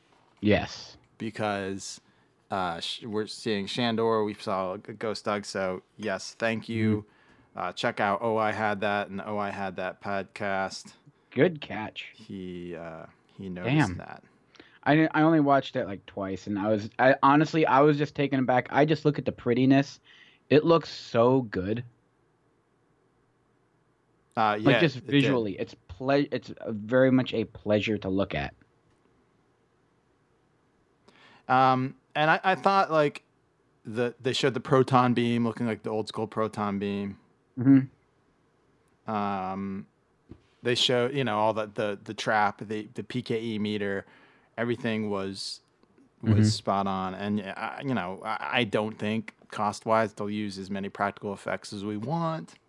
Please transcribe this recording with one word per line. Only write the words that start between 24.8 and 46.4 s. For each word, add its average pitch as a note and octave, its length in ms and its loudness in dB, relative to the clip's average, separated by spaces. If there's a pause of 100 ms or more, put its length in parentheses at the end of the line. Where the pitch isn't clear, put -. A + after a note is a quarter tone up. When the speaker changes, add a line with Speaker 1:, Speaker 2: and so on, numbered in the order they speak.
Speaker 2:
it A2+ 80 -16
did. A2 60 -10
Speaker 1:
visually, B2+ 480 2
it's - 160 -8 (120)
ple-, C3 220 -6 (220)
it's A2+ 200 -6 (100)
a, A2+ 100 -6
very B2 400 4
much B2+ 240 2
a A2+ 80 0
pleasure G#2 560 0
to F#2+ 100 -6
look F#2+ 240 0
at. - 220 -6 (3000)
Speaker 2:
Um, C3 480 4 (200)
and D3+ 160 4
I, F#3+ 120 4
I F#3 120 2
thought, G3 360 2
like, D3 320 2 (640)
the, A#2 360 -2
they A#2+ 120 0
showed C3 200 2
the A#2+ 60 -6
proton B2+ 540 4
beam A#2+ 320 2
looking A#2 220 -4
like G#2+ 160 -4
the A2+ 60 -6
old G#2+ 180 -2
school G#2+ 200 -6
proton G#2 520 -2
beam. G2+ 380 -4 (420)
Speaker 1:
Mm-hmm. - 1500 -2
Speaker 2:
Um, G2 760 -4 (760)
they A#2+ 120 0
showed, B2 400 2
you C3+ 80 0
know, G#2+ 140 0
all G#2+ 160 2
the, G#2+ 200 -4
the, G#2 300 -2
the A2+ 100 -10
trap, G#2+ 520 0
the, G#2+ 280 -6
the G#2 100 -10
P B2 180 -6
K A2+ 200 -4
E A2+ 180 -4
meter, G2+ 460 -4 (520)
everything A2+ 520 -2
was, G2 520 -6 (600)
was A2 120 2
Speaker 1:
Mm-hmm. G#2+ 100 6